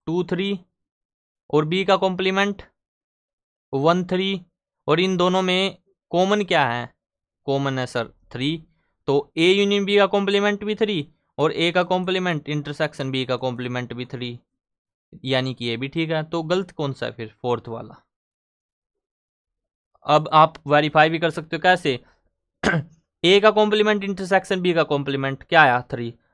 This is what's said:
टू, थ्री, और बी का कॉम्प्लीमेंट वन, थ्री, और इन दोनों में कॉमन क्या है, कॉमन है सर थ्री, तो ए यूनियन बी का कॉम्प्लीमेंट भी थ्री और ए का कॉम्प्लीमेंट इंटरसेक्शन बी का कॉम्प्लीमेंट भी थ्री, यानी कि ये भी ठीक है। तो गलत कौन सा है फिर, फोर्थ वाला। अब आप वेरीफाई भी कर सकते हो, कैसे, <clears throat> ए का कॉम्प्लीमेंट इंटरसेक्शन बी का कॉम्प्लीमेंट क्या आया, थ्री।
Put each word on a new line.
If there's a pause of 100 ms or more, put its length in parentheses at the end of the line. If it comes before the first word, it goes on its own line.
टू,
थ्री, (880)
और
बी
का
कॉम्प्लीमेंट (1120)
वन,
थ्री, (460)
और
इन
दोनों
में (340)
कॉमन
क्या
है, (540)
कॉमन
है
सर (180)
थ्री, (560)
तो
ए
यूनियन
बी
का
कॉम्प्लीमेंट
भी
थ्री (300)
और
ए
का
कॉम्प्लीमेंट
इंटरसेक्शन
बी
का
कॉम्प्लीमेंट
भी
थ्री, (880)
यानी
कि
ये
भी
ठीक
है।
तो
गलत
कौन
सा
है
फिर,
फोर्थ
वाला। (2000)
अब
आप (140)
वेरीफाई
भी
कर
सकते
हो,
कैसे, (680)
<clears throat> (400)
ए
का
कॉम्प्लीमेंट
इंटरसेक्शन
बी
का
कॉम्प्लीमेंट
क्या
आया,
थ्री। (200)